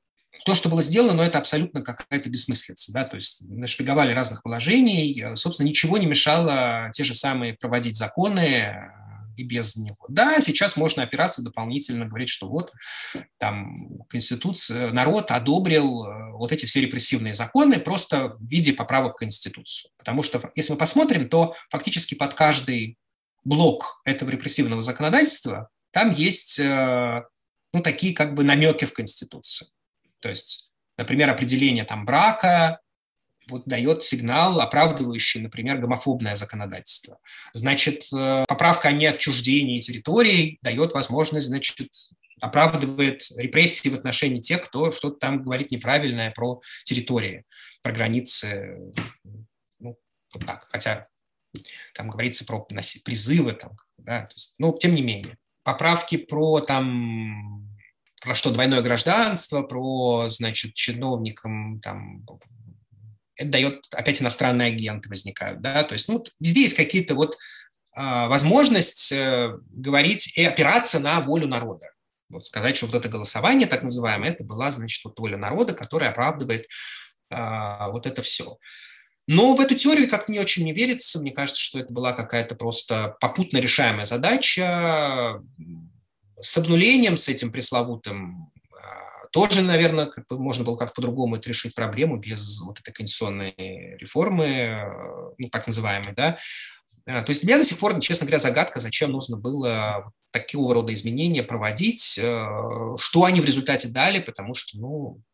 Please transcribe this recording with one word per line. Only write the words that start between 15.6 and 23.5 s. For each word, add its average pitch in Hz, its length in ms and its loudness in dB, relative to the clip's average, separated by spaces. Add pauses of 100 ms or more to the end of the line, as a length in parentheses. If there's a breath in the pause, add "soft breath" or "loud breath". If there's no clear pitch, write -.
э, 107 280 -12
вот 113 180 -6
эти - 140 -4
все 135 160 0
репрессивные 120 520 -2
законы 254 460 4
просто 160 500 -2
в 110 160 -18
виде 143 280 2
поправок 127 420 -2
к - 40 -12
Конституции. - 800 -8
Потому 131 260 -4
что, - 140 -2
ф-, - 180 -10
если 151 180 0
мы - 40 -4
посмотрим, 190 520 4
то 165 260 4 (140 loud breath)
фактически - 460 -2
под 143 180 -4
каждый 127 640 2 (460)
блок 147 640 2